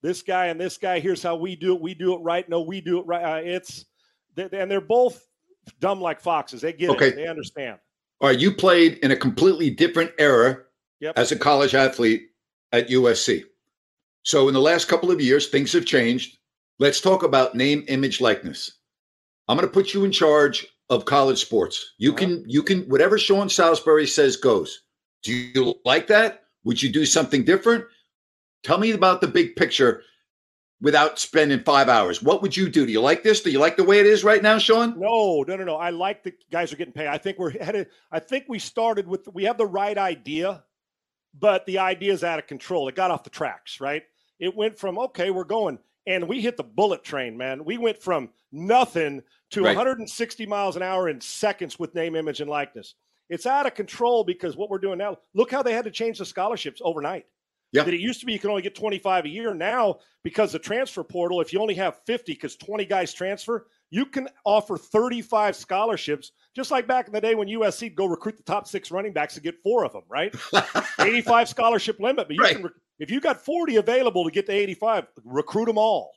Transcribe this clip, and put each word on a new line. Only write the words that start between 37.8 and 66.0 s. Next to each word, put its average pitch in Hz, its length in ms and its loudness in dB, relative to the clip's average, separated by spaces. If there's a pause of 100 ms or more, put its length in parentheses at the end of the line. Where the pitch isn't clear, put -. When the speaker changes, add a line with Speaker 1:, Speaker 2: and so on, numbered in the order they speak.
Speaker 1:
I 220 80 -6
think 262 300 -8
we 226 100 -8
started 220 480 -4
with, 190 220 -10
we 185 160 -8
have 233 140 -2
the 220 80 2
right 202 300 -4
idea, 170 680 -6 (720)
but 190 280 2
the 190 120 -4
idea 190 340 0
is 175 120 -2
out 165 160 -2
of - 80 -16
control. 147 400 -4
It 131 80 -8
got 185 160 0
off 151 100 -4
the - 80 -20
tracks, - 500 -10
right? 143 220 -6 (380)
It 180 160 -6
went 214 200 -4
from, 190 220 -6
"Okay, 208 320 -4
we're 180 140 -4
going." 180 340 -2 (300)
And 180 180 -2
we 233 140 -6
hit 240 160 -4
the - 80 -8
bullet 196 400 -2
train, 127 320 -8
man. 131 280 -8
We 220 140 -8
went 226 200 -2
from 151 320 -4 (200)
nothing 165 720 0 (280)
to 208 120 -2
Speaker 2:
Right. 202 100 4
Speaker 1:
a 190 60 2
hundred 254 200 -2
and 220 120 -14
sixty 226 360 -10
miles 202 280 -4
an 180 80 -6
hour 185 260 -2
in 135 120 -8
seconds - 580 -6
with 170 160 -8
name, 165 220 -4
image, 151 240 -6
and 147 100 -8
likeness. 139 440 -8 (340)
It's 170 180 -8
out 269 200 0
of 240 80 -6
control 233 500 -2
because 175 320 -4
what 208 140 -8
we're 196 80 -6
doing 190 200 -6
now, 196 200 -8 (160)
look 226 160 0
how 277 120 -4
they 240 120 -2
had 233 100 -4
to 214 80 -10
change 226 260 -6
the 196 60 -12
scholarships 190 580 -8
overnight. 165 440 -6 (460)
Speaker 2:
Yeah. 139 100 2
Speaker 1:
That 170 100 -2
it 175 80 -4
used 233 200 -6
to 247 60 -14
be 240 60 -6
you 202 60 -6
could 196 100 -6
only 202 140 -4
get 196 120 -10
twenty-five 190 520 -4
a - 20 -10
year. 208 240 -8
Now, 196 460 -2 (260)
because 202 280 -2
the 160 60 -6
transfer 226 460 -6
portal, 175 380 -4
if 160 100 -6
you 190 80 -2
only 214 140 -2
have 175 320 -4
fifty, 220 280 -6
'cause 139 220 -12
twenty 208 300 -8
guys 185 260 -2
transfer, 202 540 -8 (240)
you 240 160 -4
can 269 200 -8 (200)
offer 208 320 0
thirty-five 220 760 -2
scholarships, 185 800 -4 (240)